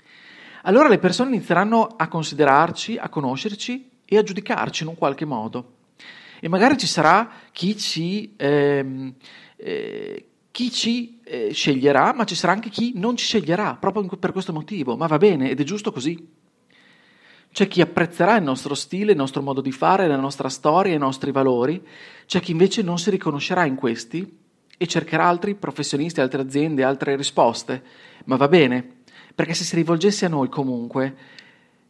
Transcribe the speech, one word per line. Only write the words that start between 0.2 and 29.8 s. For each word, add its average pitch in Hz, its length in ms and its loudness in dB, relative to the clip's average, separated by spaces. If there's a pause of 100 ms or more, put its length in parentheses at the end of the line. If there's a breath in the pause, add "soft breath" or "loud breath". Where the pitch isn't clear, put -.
Allora 269 260 6
le 202 100 8
persone 240 360 0
inizieranno 208 640 2
a 160 120 -2
considerarci, 151 880 2
a - 120 -10
conoscerci 208 840 -6 (140)
e 196 140 4
a 214 40 6
giudicarci 180 600 -4
in 156 60 -6
un 165 80 -12
qualche 143 280 -2
modo. 120 500 -8 (640 loud breath)
E - 80 -8
magari 214 280 4
ci - 120 -4
sarà 180 420 4 (220 loud breath)
chi 202 240 -4
ci, 185 600 -6
ehm, 139 800 0 (420 loud breath)
eh, 53 720 -10 (220)
chi 247 220 -6
ci, 233 500 -4
eh, 117 300 -4
sceglierà, 139 600 4
ma 233 120 -2
ci 180 100 -4
sarà 170 180 0
anche 214 180 -4
chi 233 260 -4
non 226 200 -2
ci - 80 -6
sceglierà, 170 520 -2
proprio 196 260 -4
in 185 60 -6
que-, 190 100 -12
per 165 140 -4
questo 185 200 -6
motivo, 151 440 -6
ma 151 100 -2
va 156 100 2
bene 151 340 4
ed 127 100 -4
è - 20 0
giusto 202 300 -4
così. 143 440 -6 (1120 soft breath)
C'è - 160 0
chi 180 140 0
apprezzerà 175 560 2
il 202 60 2
nostro 139 320 -4
stile, 202 380 -2
il 180 40 6
nostro 139 240 -2
modo 139 200 -4
di 135 120 -6
fare, 180 340 2
la 143 100 2
nostra 135 320 -4
storia, 170 460 2
i 151 40 0
nostri 135 340 -2
valori, 135 520 0 (420 loud breath)
c'è 180 140 -2
chi 175 100 -8
invece 190 320 2
non 175 160 -2
si 190 120 -2
riconoscerà 180 540 -2
in 135 100 0
questi 135 640 -6 (380)
e 170 100 -2
cercherà 160 380 0
altri 175 300 2
professionisti, 147 640 -4
altre 135 220 0
aziende, 143 420 0
altre 139 320 0
risposte, 127 680 -2 (440 loud breath)
ma 131 100 0
va 139 120 4
bene, 127 480 2 (380 loud breath)
perché 160 200 -4
se 175 100 -6
si 170 120 -4
rivolgesse 170 500 2